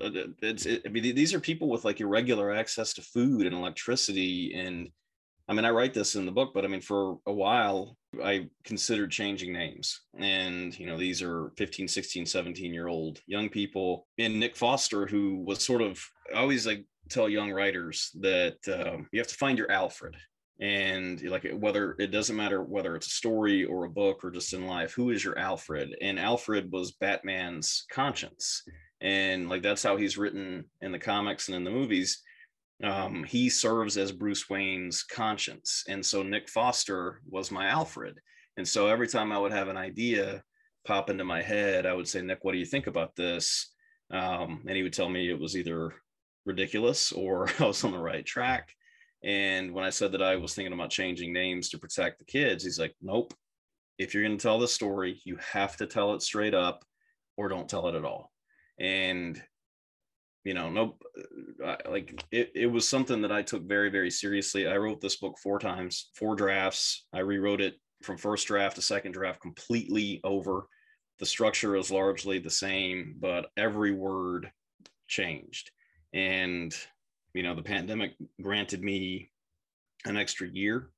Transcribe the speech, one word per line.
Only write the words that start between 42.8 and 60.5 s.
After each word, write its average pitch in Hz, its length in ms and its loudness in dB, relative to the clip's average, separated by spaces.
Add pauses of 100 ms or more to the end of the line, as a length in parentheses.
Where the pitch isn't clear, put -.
about 85 280 -2
this?" 87 560 0 (380)
Um, 87 580 -2
and 95 80 -2
he 95 60 2
would 90 120 -2
tell 90 160 0
me 90 200 0
it 85 100 0
was 82 160 -4
either 82 380 -2 (520)
ridiculous 107 640 2
or 90 420 0
<laughs> - 60 -4
I 139 60 6
was 101 180 2
on 104 80 2
the 90 80 -4
right 82 260 -4
track. - 480 -2 (500)
And 95 500 0
when 95 120 -2
I 92 40 2
said 95 220 0
that 92 100 0
I 95 140 4
was 85 180 -4
thinking 92 200 -4
about 82 180 -4
changing 87 420 -2
names 90 360 0
to 80 100 -8
protect 87 400 -2
the - 60 -20
kids, 123 380 0
he's 85 160 -4
like, 82 220 -2
"Nope. 98 320 -2 (680)
If 95 140 -4
you're 104 100 2
gonna 107 140 0
tell 110 220 2
this 120 140 2
story, 98 500 -2
you 90 140 -8 (140)
have 101 260 0
to 107 80 -2
tell 104 280 2
it - 100 -2
straight 104 320 2
up 90 280 2 (540)
or 101 100 -2
don't 90 220 -4
tell 90 180 0
it 82 80 0
at 76 100 -2
all." - 260 -6 (480)
And, 90 600 0 (1040)
you 95 100 -2